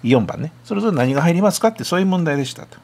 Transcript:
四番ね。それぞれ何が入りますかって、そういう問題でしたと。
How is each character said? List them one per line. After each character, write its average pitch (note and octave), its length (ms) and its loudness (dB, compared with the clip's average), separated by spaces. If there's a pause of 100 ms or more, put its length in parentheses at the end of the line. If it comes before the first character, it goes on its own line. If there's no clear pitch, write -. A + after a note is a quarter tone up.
四 A#2+ 220 4
番 - 160 -8
ね。 D3+ 120 -8 (120)
そ A3 100 -6
れ G3 60 -2
ぞ A3 100 0
れ F3 60 0
何 B2+ 180 2
が C#3 80 0
入 E3+ 120 4
り F3+ 80 2
ま G#3 80 4
す F3 100 -4
か - 80 2
っ A3 80 -2
て、 A#2+ 80 -10
そ F3 120 -2
う F#3 40 2
い G3 40 2
う - 20 2
問 F#3 180 0
題 C#3+ 120 0
で C#3 80 -2
し B2+ 100 -10
た - 120 -18
と。 - 160 -20